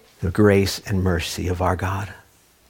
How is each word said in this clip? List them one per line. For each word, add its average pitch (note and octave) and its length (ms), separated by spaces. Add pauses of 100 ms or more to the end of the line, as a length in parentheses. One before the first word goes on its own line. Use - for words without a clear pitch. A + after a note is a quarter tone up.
(200)
the F#2 100
grace G2 500
and F#2+ 220
mercy E2+ 460
of F2+ 140
our F2+ 140
God. F#2+ 360 (580)